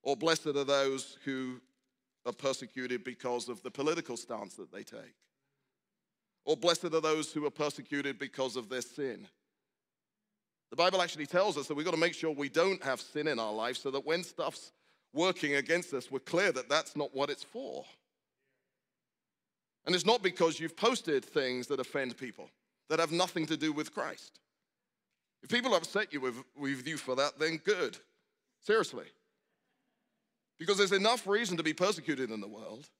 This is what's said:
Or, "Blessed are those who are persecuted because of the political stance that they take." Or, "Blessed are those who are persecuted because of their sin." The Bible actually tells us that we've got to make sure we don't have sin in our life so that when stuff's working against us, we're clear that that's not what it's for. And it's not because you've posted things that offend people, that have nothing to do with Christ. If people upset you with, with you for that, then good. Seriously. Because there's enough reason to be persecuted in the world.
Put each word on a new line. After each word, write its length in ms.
Or, 140
"Blessed 320
are 160
those 600
who 380
are 60
persecuted 720
because 440
of 140
the 80
political 480
stance 380
that 140
they 120
take." 320
Or, 120
"Blessed 280
are 160
those 320
who 120
are 60
persecuted 680
because 380
of 120
their 140
sin." 460
The 60
Bible 240
actually 260
tells 300
us 120
that 60
we've 100
got 80
to 40
make 180
sure 160
we 180
don't 340
have 180
sin 280
in 100
our 140
life 240
so 160
that 120
when 200
stuff's 480
working 420
against 400
us, 160
we're 80
clear 340
that 160
that's 280
not 180
what 160
it's 140
for. 400
And 100
it's 100
not 180
because 360
you've 180
posted 480
things 440
that 100
offend 380
people, 340
that 100
have 140
nothing 340
to 100
do 160
with 220
Christ. 460
If 80
people 240
upset 380
you 80
with, 220
with 300
you 100
for 180
that, 240
then 200
good. 380
Seriously. 460
Because 200
there's 120
enough 380
reason 300
to 40
be 120
persecuted 580
in 80
the 80
world. 520